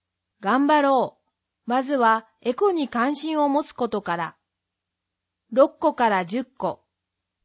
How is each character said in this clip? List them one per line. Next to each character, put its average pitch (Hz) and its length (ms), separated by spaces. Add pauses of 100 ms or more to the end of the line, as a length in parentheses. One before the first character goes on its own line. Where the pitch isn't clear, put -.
(400)
頑 247 260
張 302 160
ろ 269 380
う。 - 500
ま 254 120
ず 277 140
は 226 300 (140)
エ 247 140
コ 403 180
に 302 160
関 254 260
心 302 260
を 285 80
持 277 140
つ - 120
こ 240 140
と 214 140
か 170 140
ら。 160 200 (1160)
六 277 260
個 208 160
か 240 140
ら 190 160
十 220 200
個。 - 380 (640)